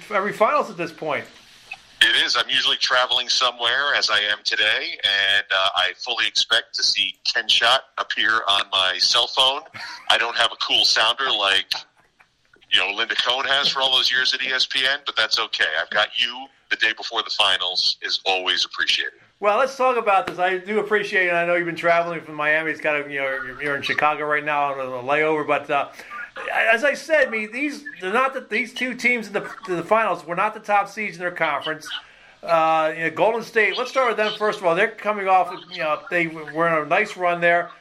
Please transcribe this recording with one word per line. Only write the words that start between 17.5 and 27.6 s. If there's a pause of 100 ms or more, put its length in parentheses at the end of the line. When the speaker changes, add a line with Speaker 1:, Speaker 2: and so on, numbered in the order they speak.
Speaker 2:
is
always
appreciated. (260)
Speaker 1:
Well,
let's
talk
about
this.
I
do
appreciate
it.
I
know
you've
been
traveling
from
Miami.
It's
kind
of,
you
know,
you're,
you're
in
Chicago
right
now
on
a
layover.
But,
uh, (640)
as
I
said,
I
mean,
these, (180)